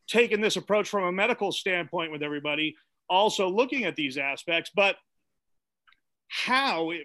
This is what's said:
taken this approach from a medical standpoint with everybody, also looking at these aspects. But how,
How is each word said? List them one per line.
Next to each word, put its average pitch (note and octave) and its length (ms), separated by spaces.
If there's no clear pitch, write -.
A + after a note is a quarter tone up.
taken G#3+ 360
this G#3 140
approach G3 320
from G3+ 160
a F3 80
medical G3+ 380
standpoint E3+ 640
with D3 100
everybody, D3 540
also F#3+ 400
looking B3 360
at D#3 120
these C#3+ 220
aspects. C#3+ 560
But G3 220
how, A3 640